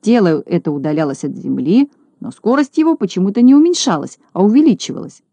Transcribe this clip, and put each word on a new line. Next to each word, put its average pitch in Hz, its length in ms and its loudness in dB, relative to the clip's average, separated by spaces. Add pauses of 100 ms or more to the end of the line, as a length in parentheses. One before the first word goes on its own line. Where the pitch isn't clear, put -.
Тело 196 440 2
это 165 260 -4
удалялось 147 520 -4
от 139 120 -6
Земли, 143 560 0 (280)
но - 120 -14
скорость 269 480 -2
его 311 160 2
почему-то 202 460 -2
не 254 120 6
уменьшалась, 285 640 0 (160)
а 175 100 0
увеличивалась. - 800 0 (100)